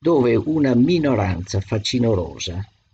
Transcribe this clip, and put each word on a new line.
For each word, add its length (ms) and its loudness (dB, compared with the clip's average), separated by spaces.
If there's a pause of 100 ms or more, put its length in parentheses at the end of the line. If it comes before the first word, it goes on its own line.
dove 320 2
una 420 2
minoranza 840 0
facinorosa 1080 -4 (280)